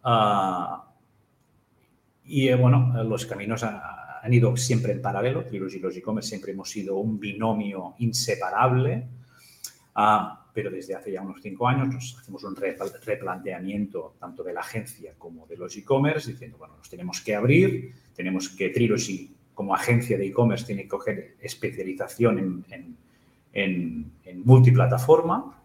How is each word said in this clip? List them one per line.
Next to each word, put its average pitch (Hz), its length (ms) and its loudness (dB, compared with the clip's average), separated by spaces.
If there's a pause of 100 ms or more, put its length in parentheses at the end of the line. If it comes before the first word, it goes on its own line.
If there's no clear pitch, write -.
Ah, 98 880 0 (1300)
y, 135 240 0
eh, 127 80 6
bueno, 123 480 6
los 110 220 -2
caminos 107 380 -6
ha-, - 580 -10
han 117 120 2
ido 117 220 6
siempre 104 380 0
en 95 80 -6
paralelo. 117 420 -2
Trilogy 95 340 -8
y - 20 -10
Logicommerce 92 500 -6
siempre 98 240 -10
hemos 95 160 -10
sido 98 260 -6
un 104 240 -2
binomio 101 760 -4
inseparable. 117 1080 0 (880)
Ah, 107 580 2
pero 98 160 -4
desde 92 260 -8
hace 101 160 -10
ya 92 100 -6
unos 95 200 -12
cinco 107 260 -2
años 135 260 2
nos - 240 -10
hacemos - 280 -18
un 95 100 -10
repl-, 98 480 -6
replanteamiento 95 1160 -6
tanto 85 240 -14
de 90 100 -8
la 87 80 -8
agencia - 560 -12
como 85 300 -20
de 85 100 -14
los 90 180 -12
e-commerce, 139 560 0
diciendo, - 260 -16
bueno, - 200 -20
nos - 120 -20
tenemos - 300 -10
que 107 160 -4
abrir, 147 580 4 (220)
tenemos 92 340 -4
que 92 200 -2
Trilogy 107 680 0 (180)
como 98 220 -4
agencia 117 420 2
de 98 100 -2
e-commerce 113 380 2
tiene 98 180 -8
que - 40 -16
coger - 540 -6
especialización 98 1000 -2
en, 92 320 -4
en, 87 260 -18 (560)
en, 87 580 -4 (140)
en 90 200 -10
multiplataforma 131 1200 6